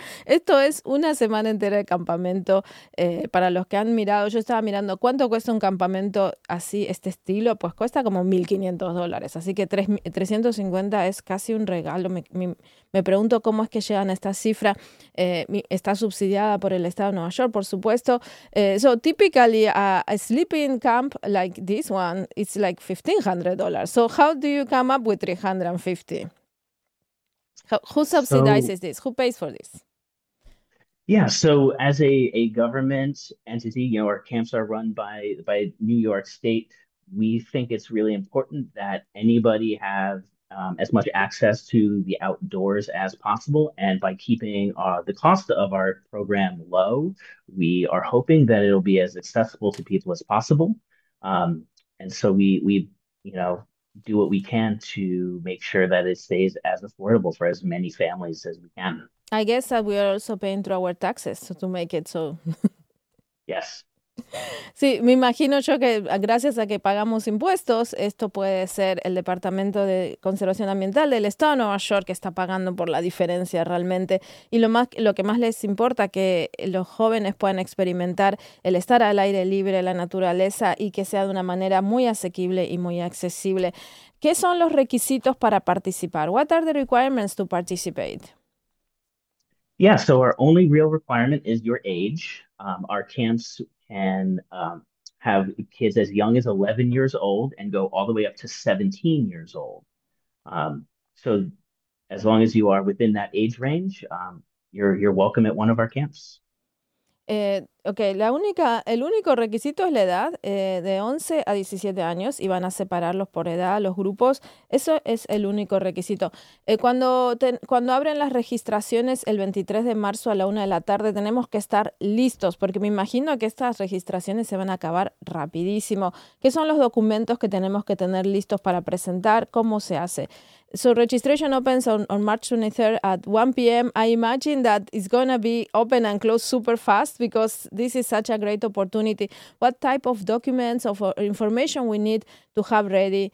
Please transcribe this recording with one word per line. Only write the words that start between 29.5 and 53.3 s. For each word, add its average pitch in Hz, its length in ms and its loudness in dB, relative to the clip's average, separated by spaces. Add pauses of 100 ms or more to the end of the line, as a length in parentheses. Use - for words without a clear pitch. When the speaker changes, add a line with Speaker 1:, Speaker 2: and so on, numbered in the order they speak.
Speaker 1:
this? - 320 -20 (1200)
Speaker 2:
Yeah, 190 220 6
so 143 520 4
as 143 220 2
a, 135 320 4
a 113 160 2
government 135 800 -2 (140)
entity, 117 380 -6
you 113 160 0
know, 107 80 2
our 101 120 0
camps 117 360 -4
are 110 100 0
run 110 280 -6
by, 104 420 -8 (100)
by 104 340 -2
New 113 180 0
York 104 280 0
State. - 480 -4 (420)
We 110 240 0
think 120 300 -6
it's 113 220 -8
really 107 240 0
important 131 580 -6
that 101 320 -8 (100)
anybody 110 640 2
have, 98 420 -4 (260)
um, 92 300 -8
as 95 120 -2
much 101 220 2
access 98 540 0
to 104 360 2
the 92 180 -4
outdoors 98 680 -4
as 95 260 -6
possible. 143 640 2
And 95 220 2
by 95 160 0
keeping, 104 640 0
uh, 90 280 0
the 101 80 -4
cost 180 380 4
of 95 220 2
our 95 360 0
program 98 600 -2
low, 117 440 2 (420)
we 90 360 2
are 90 100 0
hoping 135 460 4
that 107 160 6
it'll 98 180 4
be 95 180 4
as 92 160 0
accessible 107 580 -2
to 87 100 -12
people 95 280 -4
as 85 120 -6
possible. 151 520 0 (460)
Um, 87 440 -2 (340)
and 95 140 -14
so 104 180 2
we, 98 320 4
we, 98 240 2 (360)
you 95 100 -16